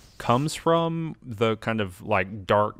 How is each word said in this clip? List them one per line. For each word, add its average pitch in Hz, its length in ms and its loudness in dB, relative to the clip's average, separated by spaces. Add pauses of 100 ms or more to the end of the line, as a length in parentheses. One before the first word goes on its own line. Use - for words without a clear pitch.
(180)
comes 135 360 0
from 165 680 0
the 113 340 -2
kind 110 240 -2
of, 92 220 -6
like, 98 440 -2
dark 104 340 4